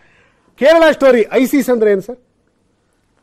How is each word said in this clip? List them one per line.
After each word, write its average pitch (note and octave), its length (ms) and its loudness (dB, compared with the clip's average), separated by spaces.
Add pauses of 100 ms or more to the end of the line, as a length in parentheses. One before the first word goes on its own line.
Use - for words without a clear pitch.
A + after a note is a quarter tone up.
(580)
ಕೇರಳ D#4+ 340 2
ಸ್ಟೋರಿ, B3+ 400 2
ಐಸಿಸ್ B3+ 380 -2
ಅಂದ್ರೆ A3 200 0
ಏನು G3 100 -2
ಸರ್? A#3 180 -16 (1040)